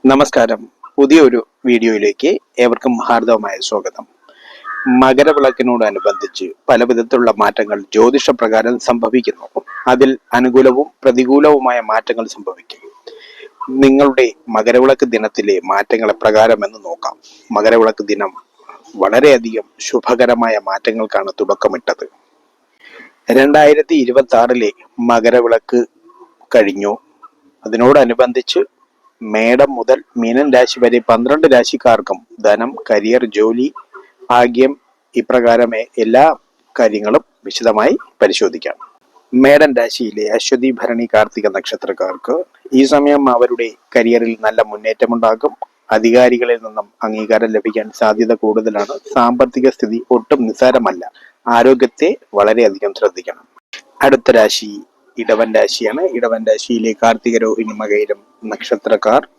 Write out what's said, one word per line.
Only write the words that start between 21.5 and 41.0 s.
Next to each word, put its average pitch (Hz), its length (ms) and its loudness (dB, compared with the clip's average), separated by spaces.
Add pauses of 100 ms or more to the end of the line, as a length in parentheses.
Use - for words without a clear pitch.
രണ്ടായിരത്തി 147 640 4
ഇരുപത്താറിലെ 123 760 0 (280)
മകരവിളക്ക് 117 840 2 (720)
കഴിഞ്ഞു. 101 420 0 (680)
അതിനോടനുബന്ധിച്ച് 120 960 2 (600)
മേടം 117 520 2
മുതൽ 127 280 -2 (140)
മീനൻ 123 360 0
രാശി 123 280 2
വരെ 120 180 2
പന്ത്രണ്ട് 123 480 0
രാശിക്കാർക്കും 120 720 0 (260)
ധനം, 110 260 0 (200)
കരിയർ, 113 360 0
ജോലി, 113 460 -2 (580)
ഭാഗ്യം, 123 420 2 (420)
ഇപ്രകാരമേ 117 680 0 (160)
എല്ലാ 123 360 2 (460)
കാര്യങ്ങളും 107 440 0 (200)
വിശദമായി 113 540 -2 (240)
പരിശോധിക്കാം. 87 540 -2 (580)
മേടൻ 139 400 4
രാശിയിലെ 113 500 -4 (100)
അശ്വതി, 123 360 -2
ഭരണി, 117 440 -6